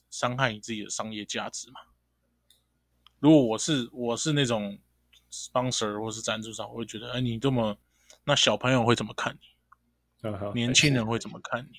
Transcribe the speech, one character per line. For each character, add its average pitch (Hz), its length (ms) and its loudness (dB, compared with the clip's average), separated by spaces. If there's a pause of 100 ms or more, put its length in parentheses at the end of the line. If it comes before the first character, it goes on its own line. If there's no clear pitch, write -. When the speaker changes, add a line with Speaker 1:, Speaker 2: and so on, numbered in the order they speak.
Speaker 1:
伤 123 300 -4
害 127 140 2
你 107 80 -10
自 117 120 -10
己 104 120 -6
的 101 40 -14
商 110 240 -6
业 104 120 -8
价 110 260 -6
值 - 220 -14
吗？ - 80 -18 (1400)
如 147 120 8
果 147 140 10
我 110 140 0
是， 127 340 -2
我 117 240 -2
是 156 160 -2
那 143 120 4
种 104 340 -2 (540)
sponsor 117 680 -2
或 110 100 -6
是 110 100 -10
赞 110 200 -4
助 110 120 -10
商， 107 180 -10
我 120 60 -14
会 117 80 -6
觉 110 140 -12
得， 120 140 -12
哎， 127 80 -2
你 117 200 0
这 135 100 2
么， 110 260 0 (480)
那 143 120 2
小 110 200 4
朋 127 160 2
友 123 120 4
会 120 100 8
怎 113 100 -2
么 107 120 -10
看 - 180 -4
你？ - 40 -20 (840)
Speaker 2:
嗯 107 140 -4
哼。 101 160 -6
Speaker 1:
年 120 200 0
轻 147 180 6
人 120 140 2
会 113 140 -2
怎 - 100 -12
么 - 100 -16
看 120 240 -6
你？ - 140 -20